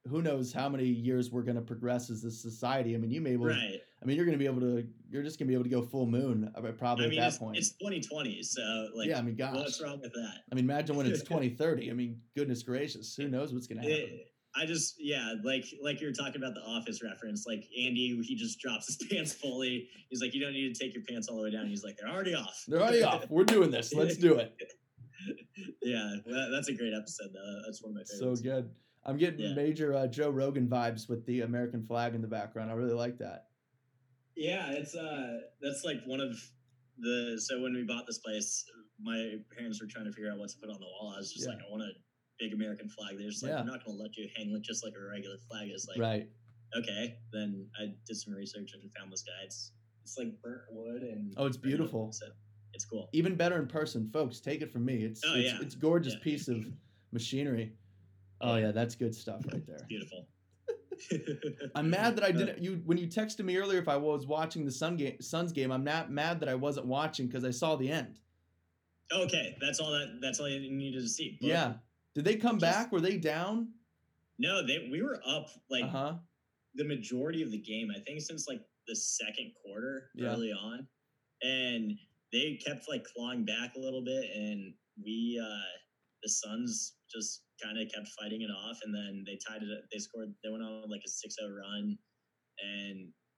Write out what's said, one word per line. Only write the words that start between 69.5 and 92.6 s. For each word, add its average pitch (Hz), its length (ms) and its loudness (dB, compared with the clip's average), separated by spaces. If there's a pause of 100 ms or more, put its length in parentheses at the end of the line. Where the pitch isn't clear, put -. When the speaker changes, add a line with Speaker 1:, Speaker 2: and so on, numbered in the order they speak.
Speaker 2:
that's 147 200 0
all 156 120 -2
that, 127 300 -2
that's 131 180 0
all 143 80 -2
you 139 120 0 (120)
needed 135 300 -2
to 117 80 0
see. 120 320 -4
But 135 60 2
Speaker 1:
Yeah. 151 300 4 (360)
Did 147 120 0
they 214 120 8
come 226 220 6
Speaker 2:
just 170 120 8
Speaker 1:
back? 233 200 2
Were 180 100 6
they 190 160 4
down? 180 560 2 (640)
Speaker 2:
No, 180 280 2
they, 123 240 0
we 160 120 0
were 262 240 -2
up, 151 240 -2 (200)
like, 123 160 2
Speaker 1:
Uh-huh. 147 340 -2 (560)
Speaker 2:
the 143 100 0
majority 139 560 0
of 123 100 -2
the 107 60 -2
game, 107 340 -4
I 101 100 -8
think 151 200 -8
since, 151 260 -6
like, 120 140 -6 (260)
the 113 80 -6
second - 580 -2 (100)
quarter 127 520 -6
Speaker 1:
Yeah. 123 180 0
Speaker 2:
early 113 180 0
on. 113 360 -8 (540)
And 123 560 0 (340)
they 143 260 2
kept, - 320 -6
like, - 160 -4
clawing 240 400 -4
back 226 300 -2
a 131 40 -6
little 131 240 -2
bit, 127 320 -2
and 104 380 -4 (240)
we, 113 420 -2
uh, 101 380 -8 (460)
the 107 60 -4
Suns 113 680 -2 (120)
just - 360 -8 (160)
kinda 107 260 -6
kept 107 220 -8
fighting 107 320 -8
it 107 100 -6
off, 107 320 -12
and 107 120 -6
then 98 300 -8
they 98 120 -10
tied 107 260 -10
it 104 80 -6
up. - 200 -10
They 107 80 -8
scored, 107 340 -8 (100)
they 110 60 -6
went 110 140 -6
on, 110 260 -8
like, 104 160 -6
a - 40 -8
six - 320 -8
oh 104 80 -6
run, 104 480 -4 (640)